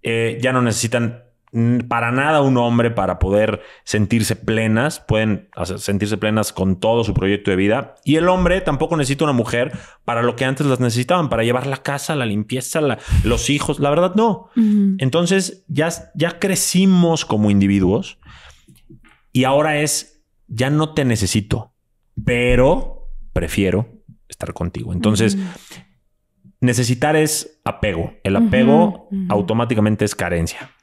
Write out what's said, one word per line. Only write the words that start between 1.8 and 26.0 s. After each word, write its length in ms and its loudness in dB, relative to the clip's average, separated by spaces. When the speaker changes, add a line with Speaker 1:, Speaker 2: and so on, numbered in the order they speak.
Speaker 1:
para 280 -2
nada 280 2
un 160 4
hombre 340 2
para 280 -2
poder 420 0
sentirse 520 0
plenas. 640 -2
Pueden 540 0
hacer, 240 -8
sentirse 380 -2
plenas 360 -2
con 280 0
todo 240 2
su 100 -2
proyecto 360 0
de 60 2
vida. 380 0
Y 120 2
el 120 2
hombre 340 2
tampoco 340 -2
necesita 280 -2
una 80 0
mujer 380 -2
para 180 -2
lo 120 0
que 100 -4
antes 220 -2
las 140 0
necesitaban, 480 0
para 160 0
llevar 220 -2
la 120 -6
casa, 380 -6
la 100 -4
limpieza, 540 -4
la, 180 -2
los 260 0
hijos. 300 -2
La 100 2
verdad, 240 0
no. 420 0
Speaker 2:
Ujú. 420 2
Speaker 1:
Entonces, 680 -2
ya, 200 -2
ya 240 -4
crecimos 840 2
como 260 0
individuos 680 2
y 120 2
ahora 360 2
es, 440 -6
"Ya 220 -2
no 240 0
te 100 0
necesito, 680 -2
pero 840 2
prefiero 560 0
estar 240 -12
contigo". 400 -8
Entonces, 420 2
Speaker 2:
Ujú. 100 -4